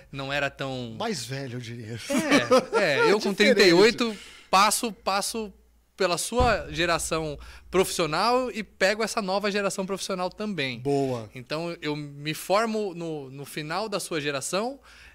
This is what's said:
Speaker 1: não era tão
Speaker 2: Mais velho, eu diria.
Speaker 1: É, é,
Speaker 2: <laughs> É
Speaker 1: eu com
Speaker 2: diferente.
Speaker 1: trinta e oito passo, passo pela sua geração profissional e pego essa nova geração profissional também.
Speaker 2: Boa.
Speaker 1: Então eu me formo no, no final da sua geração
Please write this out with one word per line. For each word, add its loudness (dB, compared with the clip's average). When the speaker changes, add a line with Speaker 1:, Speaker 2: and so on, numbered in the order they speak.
Speaker 1:
não -8
era 0
tão -8
Speaker 2:
Mais -4
velho, -8
eu -10
diria. -10
Speaker 1:
É, 4
é, 2
Speaker 2:
<laughs> -
É 4
Speaker 1:
eu 4
com -2
Speaker 2:
diferente. 4
Speaker 1:
trinta 8
e 8
oito 6
passo, 4
passo -4
pela 2
sua 0
geração 0
profissional 2
e -6
pego 0
essa -4
nova 0
geração -2
profissional -4
também. -6
Speaker 2:
Boa. -2
Speaker 1:
Então -6
eu -4
me -8
formo 0
no, -8
no -12
final -6
da -2
sua -4
geração -4